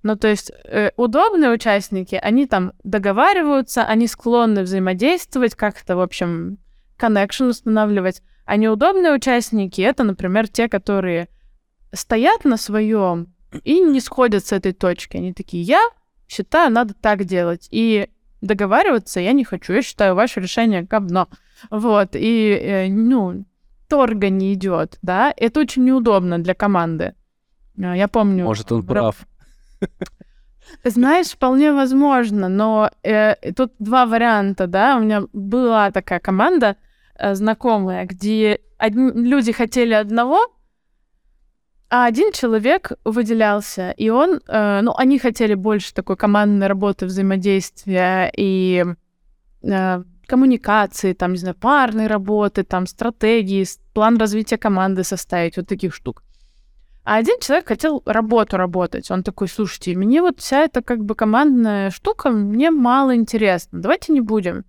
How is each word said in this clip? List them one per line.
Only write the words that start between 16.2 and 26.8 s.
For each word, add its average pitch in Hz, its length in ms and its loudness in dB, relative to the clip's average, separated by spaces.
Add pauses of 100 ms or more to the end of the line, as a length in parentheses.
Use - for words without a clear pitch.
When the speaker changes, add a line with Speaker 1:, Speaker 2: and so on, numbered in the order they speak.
Speaker 1:
считаю, 311 440 0
надо 220 220 0
так 208 320 -2
делать. 175 460 -4
И 220 360 0 (340)
договариваться 208 800 0
я 185 140 0
не 277 100 2
хочу. 180 300 -6
Я 247 80 2
считаю 196 340 0
ваше 220 260 0
решение 202 400 0
говно". 185 460 -2 (420)
Вот. 214 460 0
И, 220 460 0
э, 190 280 -2
ну, 202 560 0 (420)
торга 220 420 0
не 190 240 0
идет, 180 480 -4
да? 190 360 0
Это 226 240 0
очень 262 240 0
неудобно 208 540 2
для 175 160 -2
команды. 170 580 -2 (680)